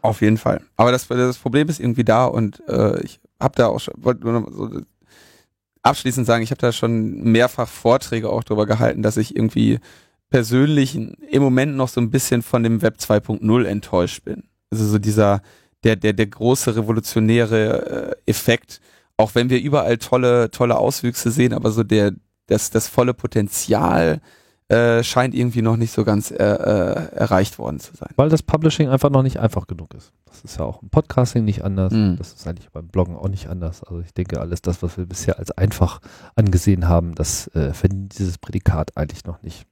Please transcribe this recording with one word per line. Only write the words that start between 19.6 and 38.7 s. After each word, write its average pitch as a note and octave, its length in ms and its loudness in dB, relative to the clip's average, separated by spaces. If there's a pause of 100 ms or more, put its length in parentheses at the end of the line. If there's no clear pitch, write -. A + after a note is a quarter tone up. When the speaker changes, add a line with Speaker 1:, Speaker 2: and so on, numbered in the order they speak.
Speaker 1:
überall A#2+ 360 0
tolle, B2 520 2
tolle A#2+ 260 0
Auswüchse A#2+ 540 0
sehen, A#2+ 220 2
aber A2 180 0
so A2 140 0
der, G#2 280 2 (360)
das, - 220 0
das - 180 0
volle B2 260 2
Potenzial, G#2+ 1080 0 (480)
äh, A#2 360 4
scheint B2+ 280 0
irgendwie A#2+ 300 -2
noch A2+ 140 2
nicht A2+ 160 -2
so G#2+ 120 -2
ganz, G#2 280 0
äh, - 40 -12
äh, - 800 0
erreicht G#2 460 0
worden C2 180 -8
zu - 180 -18
sein. - 200 -16
Speaker 2:
Weil C#3+ 140 4
das D#3 120 2
Publishing D#3 460 0
einfach C3+ 220 2
noch C3+ 120 4
nicht C3 160 -2
einfach G#2+ 300 -2
genug E2+ 260 -12
ist. - 180 -20 (120)
Das - 180 -20
ist - 160 -14
ja D2+ 60 -4
auch - 180 -10
im - 80 -16
Podcasting B2 540 0
nicht G#2 180 -2
anders. F#2+ 300 0
Speaker 1:
Mhm. G#2 240 2
Speaker 2:
Das - 160 -12
ist - 160 -20
eigentlich F2 220 -12
beim E2+ 180 -14
Bloggen F2 260 0
auch F#2 140 -6
nicht G2 180 -6
anders. F2 380 -8
Also E2+ 160 -10
ich E2+ 120 -12
denke, F2 280 -4
alles F2 220 -6
das, F2 200 -4
was F2 160 -6
wir F2+ 80 -6
bisher - 320 -4
als - 140 -10
einfach - 480 -2 (340)
angesehen F2+ 540 2
haben, E2+ 260 2
das, - 400 -6
äh, D2 180 0
verdient G2 460 -2
dieses F#2 200 -4
Prädikat - 580 -4